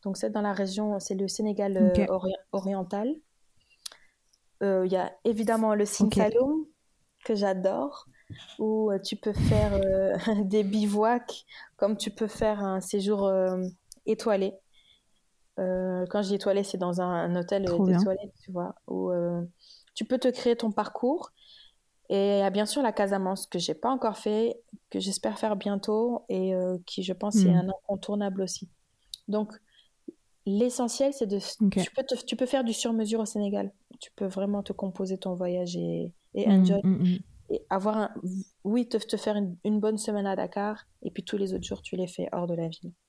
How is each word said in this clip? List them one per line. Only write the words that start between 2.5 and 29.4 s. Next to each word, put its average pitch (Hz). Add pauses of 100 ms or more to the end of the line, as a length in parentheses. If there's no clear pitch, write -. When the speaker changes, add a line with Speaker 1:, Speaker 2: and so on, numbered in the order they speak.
Speaker 1:
oriental. 196 (1500)
Euh, 190
il 185
y -
a - (140)
évidemment 220
le 208
Sine 220
Speaker 2:
Ok. 214
Speaker 1:
Saloum, 247 (600)
que 226
j'adore, 196 (540)
où, 220
euh, 196
tu 208
peux 208
faire, 214
euh, 190
<laughs> 208
des 208
bivouacs, 208 (300)
comme 208
tu 208
peux 214
faire 208
un 190
séjour, 196
euh, 185 (440)
étoilé. 202 (1040)
Euh, 185
quand 208
je 190
dis 202
étoilé, 196
c'est 196
dans 180
un, 180
un 175
hôtel, 180
euh, -
Speaker 2:
Trop 175
bien. 180
Speaker 1:
d'étoilés, 196 (100)
tu -
vois, 180 (120)
où, 185
euh, 175 (520)
tu 220
peux 254
te 247
créer 240
ton 233
parcours. 240 (760)
Et 202
il -
y -
a 196
bien 202
sûr 285
la 226
Casamance, 196
que 180
j'ai 170
pas -
encore 247
fait, 220 (280)
que 190
j'espère 196
faire 214
bientôt, 214
et, 185
euh, 185
qui, -
je 185
pense, 208
est 180
Speaker 2:
Hmm. 170
Speaker 1:
un 175
incontournable 196
aussi. 180 (580)
Donc, 208 (960)